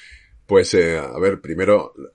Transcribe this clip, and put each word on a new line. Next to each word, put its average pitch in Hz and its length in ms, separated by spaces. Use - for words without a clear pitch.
Pues, 95 280
eh, 82 240
a 67 200
ver, 95 220
primero, 92 520